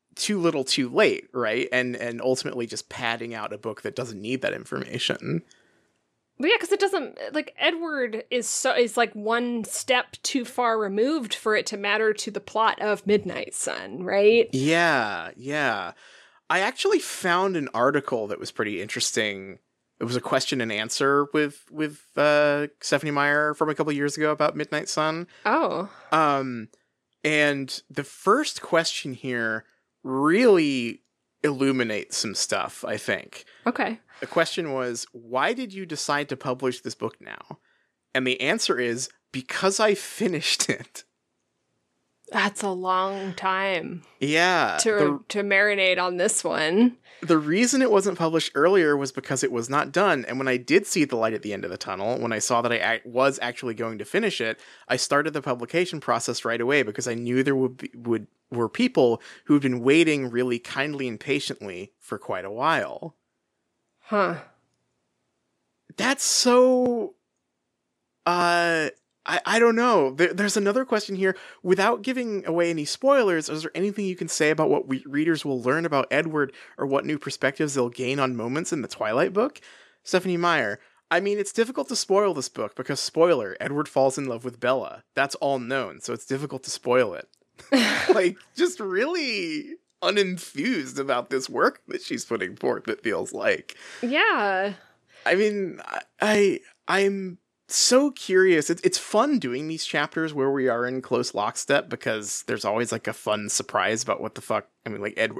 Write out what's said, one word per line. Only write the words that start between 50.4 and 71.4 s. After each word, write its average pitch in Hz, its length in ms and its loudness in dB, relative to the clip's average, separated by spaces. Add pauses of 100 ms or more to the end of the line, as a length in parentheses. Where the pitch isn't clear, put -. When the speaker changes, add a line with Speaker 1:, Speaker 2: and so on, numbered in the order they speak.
Speaker 1:
I 127 80 2
did 127 300 2
see 160 180 2
the 135 120 -2
light 113 180 2
at - 80 -6
the 104 100 -6
end 98 120 -6
of 90 60 -8
the 90 60 -8
tunnel, 104 420 -4
when 117 140 -2
I 110 80 -2
saw 120 220 0
that 120 100 0
I 113 220 0
ac-, 110 100 -6
was 135 380 2
actually 120 320 -6
going 113 240 -6
to 104 60 -10
finish 202 360 -2
it, 113 180 -2 (300)
I 127 80 2
started 147 360 0
the 147 100 -4
publication 151 580 -2
process 117 440 -2
right 117 160 -2
away 135 220 4
because 135 240 -4
I 120 80 -4
knew 120 280 0
there 139 140 2
would 127 200 0
be, - 180 -14
would, 117 320 -2 (240)
were 117 180 -2
people 127 540 4 (220)
who 151 100 4
had 143 80 4
been 127 180 0
waiting 143 500 4
really 123 280 0
kindly 139 500 -6
and 110 120 -8
patiently 104 800 -6
for - 200 -10
quite 92 260 -6
a 98 60 -10
while. 123 640 -2 (920)
Speaker 2:
Huh. 185 300 0 (1600)
Speaker 1:
That's 262 280 0
so, 247 920 4 (1120)
uh, 170 600 2 (360)
I, 170 220 -2
I 214 120 2
don't 233 180 6
know. 220 340 4
There, 160 220 2
there's 202 240 0
another 208 280 2
question 208 320 -2
here. 190 200 2 (260)